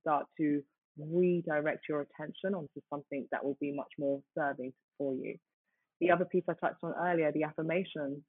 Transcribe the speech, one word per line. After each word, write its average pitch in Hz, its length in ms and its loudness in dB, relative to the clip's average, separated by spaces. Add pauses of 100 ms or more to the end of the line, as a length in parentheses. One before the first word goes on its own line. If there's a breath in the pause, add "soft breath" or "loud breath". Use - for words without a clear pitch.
start 147 260 2 (120)
to 147 260 2 (340)
redirect 160 880 0
your 147 140 -2
attention 160 520 -6
onto 151 260 -8 (100)
something 143 400 -6
that - 140 -2
will 139 160 0
be 143 120 -2
much 143 260 -6
more 139 220 0 (160)
serving 139 360 -2 (260)
for 139 160 0
you. 127 220 -6 (640)
The 175 100 6
other 175 140 6
piece 175 240 2
I 165 60 0
touched - 280 -2
on 170 180 -4
earlier, 165 320 2
the 151 120 2
affirmations. 156 840 -2